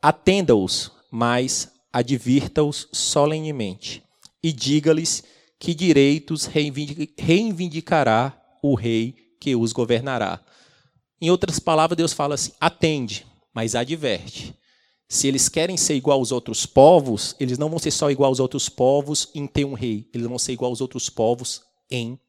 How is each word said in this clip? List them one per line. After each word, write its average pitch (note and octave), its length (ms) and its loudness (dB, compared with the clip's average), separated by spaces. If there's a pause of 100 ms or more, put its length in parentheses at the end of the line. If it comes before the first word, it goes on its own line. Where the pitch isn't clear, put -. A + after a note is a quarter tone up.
atenda-os, D3+ 880 2 (200)
mas A#2+ 600 -2 (220)
advirta-os B2+ 960 0
solenemente, D3 1080 -4 (400)
e D#3+ 100 0
diga-lhes D#3 720 0 (360)
que E3+ 160 -4
direitos D3+ 720 2
reivindic-, D3 720 -4
reivindicará D#3+ 1300 0 (220)
o C#3+ 100 2
rei A2+ 420 -2 (240)
que C#3 160 -2
os A2+ 160 0
governará." A#2 720 -2 (760)
Em E3 80 -2
outras F3+ 300 0
palavras, E3 380 2
Deus E3 160 0
fala D3 200 -2
assim, - 260 -6
"Atende, D3 680 -2 (260)
mas A2+ 220 -4
adverte." B2 800 -6 (560)
Se - 160 0
eles C3+ 220 0
querem E3+ 260 -2
ser D#3+ 200 0
igual C3+ 240 2
aos A#2+ 120 -2
outros A#2+ 360 -6
povos, C#3 720 6
eles B2 180 -2
não D3+ 100 -2
vão D#3+ 120 -4
ser D#3 100 -2
só D3 220 0
igual C3+ 180 4
aos B2+ 100 0
outros C3 300 -2
povos C#3 640 0
em C#3+ 140 -8
ter C#3+ 180 -2
um C#3 80 -8
rei. A2+ 400 -6
Eles A#2 140 -6
vão B2 100 -8
ser B2 140 -6
igual B2 180 -4
aos B2 120 -6
outros B2+ 280 -8
povos A#2 540 -2 (260)
em B2 400 -8